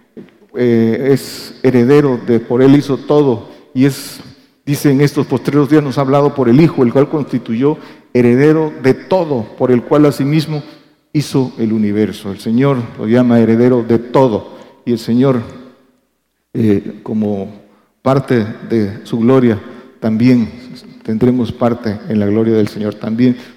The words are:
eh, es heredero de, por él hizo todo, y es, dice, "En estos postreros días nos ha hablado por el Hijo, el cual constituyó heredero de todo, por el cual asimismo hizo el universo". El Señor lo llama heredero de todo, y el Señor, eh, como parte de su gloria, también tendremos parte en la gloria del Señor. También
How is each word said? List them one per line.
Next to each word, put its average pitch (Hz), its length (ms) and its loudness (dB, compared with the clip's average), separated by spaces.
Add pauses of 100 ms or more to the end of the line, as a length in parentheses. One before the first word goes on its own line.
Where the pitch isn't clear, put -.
(560)
eh, 117 560 0
es - 500 -6
heredero 131 640 4
de, 113 140 2
por 120 220 0
él 139 140 6
hizo 139 200 -2
todo, 139 540 0 (240)
y 127 100 2
es, - 360 -4 (440)
dice, 143 260 -2
"En 135 120 2
estos 143 240 0
postreros 139 420 -2
días 151 140 4
nos 135 160 -6
ha - 20 0
hablado 139 340 2
por 127 140 0
el 127 140 6
Hijo, 156 200 2
el 120 120 2
cual 135 160 2
constituyó 135 680 -4 (380)
heredero 143 580 2 (100)
de 131 120 2
todo, 151 500 -4 (140)
por 127 120 0
el 120 120 2
cual 147 240 2
asimismo 147 560 -2 (500)
hizo 135 460 -2
el 113 160 -2
universo". 104 580 -2
El 92 60 -12
Señor 127 400 0 (180)
lo 113 100 -8
llama 120 320 4
heredero 117 480 2
de 117 120 2
todo, 131 580 -2 (300)
y 120 60 -2
el 113 60 0
Señor, 123 440 0 (1120)
eh, 107 460 -2
como 104 500 -4 (480)
parte 131 460 0 (240)
de 104 340 -4
su 120 140 -6
gloria, 120 400 2 (400)
también 117 500 0 (540)
tendremos 117 480 0
parte 113 480 -4 (100)
en 107 120 -2
la 104 60 0
gloria 113 280 0
del 107 140 2
Señor. 107 260 -8
También 120 420 -2 (200)